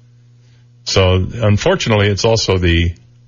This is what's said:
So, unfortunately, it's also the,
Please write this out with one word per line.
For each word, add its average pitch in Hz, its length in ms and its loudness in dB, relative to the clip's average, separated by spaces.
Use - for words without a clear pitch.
So, 92 320 0
unfortunately, 110 760 0
it's 98 160 -2
also 110 340 0
the, 85 360 0